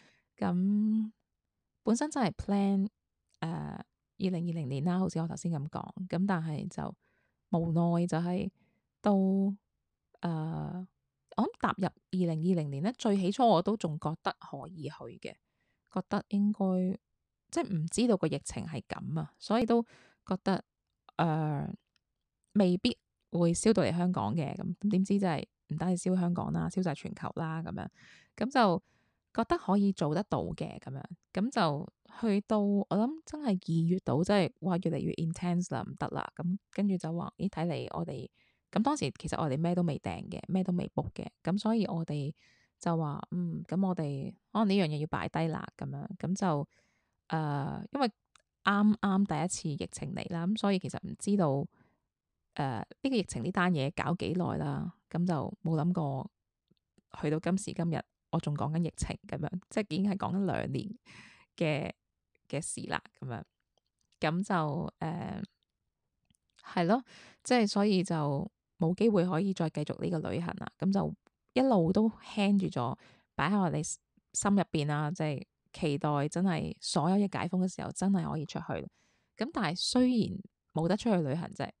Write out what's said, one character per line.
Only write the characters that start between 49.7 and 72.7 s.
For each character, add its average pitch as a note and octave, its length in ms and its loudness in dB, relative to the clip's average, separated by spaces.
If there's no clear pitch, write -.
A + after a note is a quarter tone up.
疫 - 100 -6
情 - 200 -8
嚟 - 200 -6
啦， E3+ 120 -2
噉 G#3+ 120 0
所 G3+ 160 2
以 F#3 60 2
其 F3 100 -6
實 - 80 -6
唔 - 100 -8
知 G3+ 200 2
道， F3 120 4
誒， C#3 160 0
呢 C3 300 -2
個 C4+ 60 2
疫 G#3 80 4
情 - 220 -6
呢 F3 80 0
單 F3+ 180 2
嘢 C#3+ 240 2
搞 - 200 -2
幾 - 180 -2
耐 F3+ 240 0
啦， D3+ 360 -4
噉 E3+ 160 0
就 D#3 380 -2
冇 D#3+ 180 2
諗 F3 120 2
過 C#3 380 -2
去 D#3 80 0
到 D3+ 100 2
今 F3 180 2
時 - 140 -6
今 E3+ 180 -2
日， D#3 120 0
我 D#3+ 80 0
仲 D3 160 -2
講 C#3+ 180 -2
緊 E3+ 120 0
疫 - 100 -6
情 - 220 -4
噉 - 120 -6
樣， D3+ 100 -2
即 - 120 -4
係 G#3 80 -6
已 D#3 140 0
經 G3+ 80 2
係 F#3+ 60 0
講 - 180 -2
緊 G3 100 0
兩 C#3 260 -2
年 C3+ 180 -4
嘅， D3+ 340 0
嘅 D3 140 -4
事 - 280 -8
啦， D#2+ 120 -2
噉 C3 80 -10
樣， A#2 160 -8
噉 E3+ 240 0
就， D#3+ 560 0
誒， - 440 -6
係 F3 220 -2
咯， A3+ 180 2
即 B3+ 120 2
係 A3+ 120 6
所 G3+ 180 2
以 F#3+ 180 4
就 D3 480 -2
冇 E3+ 180 2
機 A3 140 4
會 F#3 160 4
可 E3 140 0
以 G3 140 0
再 D#3+ 160 0
繼 - 120 -4
續 - 200 -6
呢 - 80 -2
個 D#3+ 200 -2
旅 F#2+ 100 -2
行 F3 160 -4
啦， - 220 -10
噉 F#3+ 140 0
就 F3 220 0
一 B3 80 4
路 G3 300 6
都 G#3+ 180 4
hang G3+ 480 0
住 F#3 100 2
咗， B2 300 -2